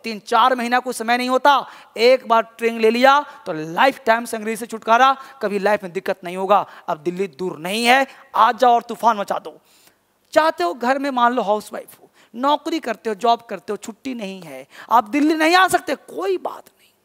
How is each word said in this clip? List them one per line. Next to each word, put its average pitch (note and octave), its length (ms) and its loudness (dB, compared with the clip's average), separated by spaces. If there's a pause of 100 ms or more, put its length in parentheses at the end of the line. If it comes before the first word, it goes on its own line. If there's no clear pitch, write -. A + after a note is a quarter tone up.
तीन A3 140 -8
चार A#3 360 2
महीना A#3+ 240 -2
कोई B3 140 -4
समय A#3 240 -2
नहीं B3 120 -4
होता, C4 380 2 (300)
एक A#3+ 320 2
बार A3+ 140 2 (160)
ट्रेनिंग A3+ 220 -4
ले A3 100 4
लिया C4 300 4 (260)
तो F#3 60 -6
लाइफ E3+ 540 -2
टाइम A#3 180 2
से A3+ 120 -8
अंग्रेजी A3 200 -6
से A3+ 100 -10
छुटकारा, A#3 500 2 (260)
कभी G3+ 160 -2
लाइफ G3+ 240 0
में F3+ 100 -12
दिक्कत F#3+ 320 -6
नहीं F3 120 -10
होगा। F#3+ 300 2 (220)
अब E3 100 -6
दिल्ली F3 300 -6
दूर D#3+ 300 -8
नहीं G3 260 -4
है, C4 220 4 (300)
आ A3 160 4
जाओ A#3+ 200 4
और A#3 100 2
तूफान A3 340 0
मचा F#3+ 220 -6
दो। - 220 -14 (720)
चाहते D#4+ 320 0
हो F4 100 -4
घर B3+ 240 -2
में C#4 120 -4
मान A#3+ 220 2
लो B3 100 -2
हाउसवाइफ G#3 600 -6
हो, - 80 -20 (240)
नौकरी D4 460 -2
करते A3+ 300 -8
हो, G#3+ 40 -6
जॉब A#3 280 0
करते G3 300 -12
हो, G3+ 40 -6
छुट्टी A#3+ 380 -12
नहीं F#3+ 280 -12
है, C#3 240 -16 (240)
आप A3 180 4
दिल्ली D4 260 2
नहीं D#4+ 220 2
आ F#4 120 6
सकते, E4+ 260 -2
कोई F#4 440 -6
बात - 300 -14
नहीं। - 220 -20 (140)